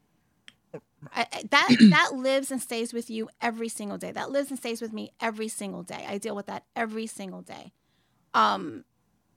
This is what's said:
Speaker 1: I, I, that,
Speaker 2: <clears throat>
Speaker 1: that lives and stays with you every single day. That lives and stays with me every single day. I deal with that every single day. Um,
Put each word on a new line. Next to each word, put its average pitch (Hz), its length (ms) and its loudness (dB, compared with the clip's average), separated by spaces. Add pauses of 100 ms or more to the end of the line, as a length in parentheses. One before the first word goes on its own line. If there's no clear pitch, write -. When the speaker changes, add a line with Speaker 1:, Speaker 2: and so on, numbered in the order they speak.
(1120)
Speaker 1:
I, 240 180 -2
I, - 200 -10
that, 285 280 8
Speaker 2:
<clears throat> 220 100 12
Speaker 1:
that 311 240 6
lives 269 380 0
and 254 100 -4
stays 233 320 -6
with 233 160 -6
you 220 200 -6 (120)
every 226 280 -4
single 202 280 -8
day. 180 140 -10
That - 200 -6
lives 277 180 0
and 269 100 -8
stays 233 220 -6
with 220 120 -8
me 214 260 -10
every 220 280 -4
single 190 360 -8
day. - 240 -12
I 202 100 -6
deal 202 180 -6
with 202 120 -8
that 196 160 -10 (120)
every 220 320 -6
single 185 340 -12
day. - 300 -16 (640)
Um, 190 500 0 (540)